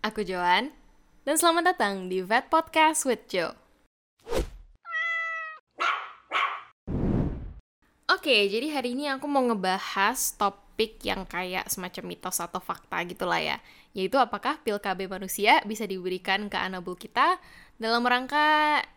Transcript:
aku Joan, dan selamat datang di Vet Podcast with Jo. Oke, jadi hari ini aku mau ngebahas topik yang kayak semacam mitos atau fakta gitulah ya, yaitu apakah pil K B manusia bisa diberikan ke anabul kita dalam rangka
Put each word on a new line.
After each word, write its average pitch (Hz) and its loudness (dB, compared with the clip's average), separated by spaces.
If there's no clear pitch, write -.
aku 214 -4
Joan, 185 2
dan 302 2
selamat 339 4
datang 196 -2
di 185 -2
Vet 226 0
Podcast 320 4
with 240 0
Jo. 170 -2
Oke, 254 4
jadi 233 -2
hari 247 -2
ini 285 -4
aku 277 -6
mau 277 2
ngebahas 196 0
topik - -2
yang 190 -4
kayak 180 -6
semacam 180 -8
mitos - -6
atau 175 -6
fakta - -6
gitulah 175 -2
ya, 151 -4
yaitu 190 -2
apakah 247 0
pil 208 -2
K 208 -6
B 190 -6
manusia 196 2
bisa 220 -6
diberikan 190 -4
ke 196 -6
anabul 185 -6
kita 320 2
dalam 233 2
rangka 302 4